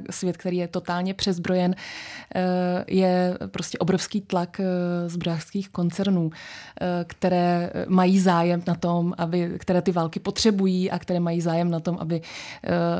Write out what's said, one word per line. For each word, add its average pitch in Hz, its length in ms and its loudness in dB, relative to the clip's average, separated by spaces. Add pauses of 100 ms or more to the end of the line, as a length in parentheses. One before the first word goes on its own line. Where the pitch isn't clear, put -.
svět, 180 280 -4
který 180 200 -2
je 175 100 -2
totálně 180 460 -4
přezbrojen, 185 600 0 (600)
eh, 180 520 0
je 180 500 4 (100)
prostě - 300 -6
obrovský 185 440 0
tlak, 175 380 -4
eh, 202 40 0 (460)
zbrojařských 170 600 -4
koncernů, 175 600 0 (520)
eh, - 40 -2 (220)
které, 175 680 2
eh, - 160 -4
mají 185 300 6
zájem 175 480 4
na 175 80 2
tom, 175 420 0
aby, 170 420 0
které 180 220 2
ty 185 100 2
války 170 280 0
potřebují 190 720 2
a 180 80 -4
které 180 200 -2
mají 170 220 0
zájem 170 300 2
na 165 80 0
tom, 170 200 -2
aby, 165 220 -2 (420)
eh, - 60 -8 (300)